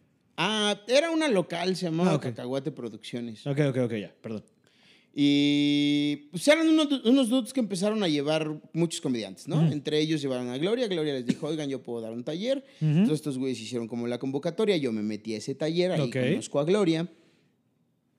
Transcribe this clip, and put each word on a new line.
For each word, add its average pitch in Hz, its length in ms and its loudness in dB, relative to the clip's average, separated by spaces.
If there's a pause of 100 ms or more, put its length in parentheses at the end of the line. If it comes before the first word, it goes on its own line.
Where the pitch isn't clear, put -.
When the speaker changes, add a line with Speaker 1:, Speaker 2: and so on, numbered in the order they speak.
(380)
Speaker 1:
Ah, 208 500 0
era 294 220 4
una 320 180 0
local, 180 480 0
se 170 120 -6
llamaba 170 240 2
Speaker 2:
Ah, 156 40 4
ok. 139 80 0
Speaker 1:
Cacahuate 127 480 -6
Producciones. 117 760 -10
Speaker 2:
Ok, 139 120 -2 (100)
ok, 123 160 -2
ok, 113 100 -4
ya, 98 260 -8
perdón. 110 240 -8 (760)
Speaker 1:
Y, 147 1080 2
pues, - 180 -4
eran 320 220 6
unos 311 200 4
du-, 254 200 0
unos 262 200 6
dudes 226 220 0
que 277 80 -2
empezaron 208 440 0
a 180 40 2
llevar 151 540 0 (120)
muchos 165 280 0
comediantes, 107 460 -6
¿no? 160 160 2
Speaker 2:
Ujú. 156 100 4
Speaker 1:
Entre 147 260 -2
ellos 156 220 0
llevaron 127 280 -4
a 127 100 -4
Gloria. 233 280 0
Gloria 156 280 -2
les 123 100 -4
dijo, - 220 -4
"Oigan, 151 220 -4
yo 131 120 -6
puedo 117 200 -8
dar 113 120 -8
un 120 100 -8
taller". 226 400 -2 (160)
Speaker 2:
Ujú. 156 120 0
Speaker 1:
Entonces, 170 240 4
estos 135 240 -4
güeyes 127 200 -2
hicieron 113 280 -6
como 117 180 -6
la 120 140 -4
convocatoria. 165 580 0
Yo 131 140 0
me 107 100 -2
metí 107 320 -4
a 107 60 -4
ese 131 160 -6
taller, 170 360 0
ahí 151 100 0
Speaker 2:
Ok. 123 120 -2
Speaker 1:
conozco 135 460 0
a 147 60 0
Gloria. 175 440 2 (1080)